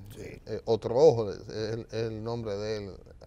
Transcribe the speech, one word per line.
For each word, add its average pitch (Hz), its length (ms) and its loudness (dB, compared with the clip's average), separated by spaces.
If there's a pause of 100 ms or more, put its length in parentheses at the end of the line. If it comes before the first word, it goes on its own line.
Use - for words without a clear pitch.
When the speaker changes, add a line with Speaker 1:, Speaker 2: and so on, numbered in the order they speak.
(160)
Speaker 1:
Sí. 107 60 -12 (240)
Speaker 2:
eh, 107 180 -6
Otro 113 320 2
Ojo, 117 340 8
es 95 200 -10
el, 110 420 -6
el 110 320 -4
nombre 113 320 -4
de 107 200 -4 (100)
él. 92 40 -10 (360)